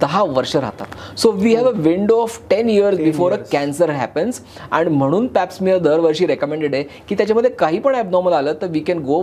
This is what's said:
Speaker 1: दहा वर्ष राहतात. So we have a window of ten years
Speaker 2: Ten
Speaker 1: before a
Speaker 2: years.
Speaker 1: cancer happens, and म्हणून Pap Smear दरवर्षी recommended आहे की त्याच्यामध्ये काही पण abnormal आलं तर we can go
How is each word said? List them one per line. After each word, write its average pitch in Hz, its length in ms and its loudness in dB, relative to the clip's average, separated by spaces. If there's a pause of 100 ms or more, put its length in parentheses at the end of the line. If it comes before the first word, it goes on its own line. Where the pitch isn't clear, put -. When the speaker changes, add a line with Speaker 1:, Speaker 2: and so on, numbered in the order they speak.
Speaker 1:
दहा 170 240 0
वर्ष 131 320 -2
राहतात. 110 300 -4 (340)
So 226 120 4
we 202 240 0
have 240 100 0
a 240 100 2
window 190 400 2
of 226 400 -2
ten 226 100 -2
years 202 300 2
Speaker 2:
Ten 156 140 0
Speaker 1:
before 175 200 0
a - 60 0
Speaker 2:
years. - 220 -4
Speaker 1:
cancer 147 300 0
happens, 147 440 -2 (480)
and 175 80 0
म्हणून 151 380 2
Pap 185 260 -2
Smear 190 260 0
दरवर्षी 160 480 2
recommended 147 480 -2
आहे 139 100 -4 (240)
की 208 60 -4
त्याच्यामध्ये 220 360 2
काही 170 280 0
पण 269 160 0
abnormal 185 380 0
आलं 147 200 0
तर 156 140 -6
we 156 240 -2
can 175 80 -2
go 147 240 0